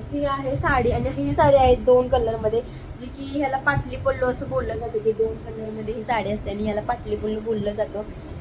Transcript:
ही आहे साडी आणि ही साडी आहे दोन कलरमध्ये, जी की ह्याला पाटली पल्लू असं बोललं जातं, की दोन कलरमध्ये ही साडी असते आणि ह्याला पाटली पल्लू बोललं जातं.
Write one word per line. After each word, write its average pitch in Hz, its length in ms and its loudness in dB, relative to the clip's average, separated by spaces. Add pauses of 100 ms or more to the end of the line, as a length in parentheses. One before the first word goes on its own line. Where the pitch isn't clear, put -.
(120)
ही 285 120 -2
आहे 277 320 -2
साडी 254 340 2
आणि 240 180 0
ही 277 260 -2
साडी 294 220 8
आहे 254 180 8
दोन 247 340 6
कलरमध्ये, 226 520 2 (400)
जी 247 60 -12
की 277 320 -8
ह्याला 269 200 0
पाटली 262 380 0
पल्लू 262 300 0
असं 254 220 -2
बोललं 233 280 -2
जातं, 220 220 -4
की 220 140 2
दोन 220 220 0
कलरमध्ये 220 600 -8
ही 233 80 -6
साडी 214 300 0
असते 208 180 -4
आणि 208 140 -4
ह्याला 214 160 -2
पाटली 214 360 -4
पल्लू 214 240 -4
बोललं 214 320 -2
जातं. 208 300 -4 (380)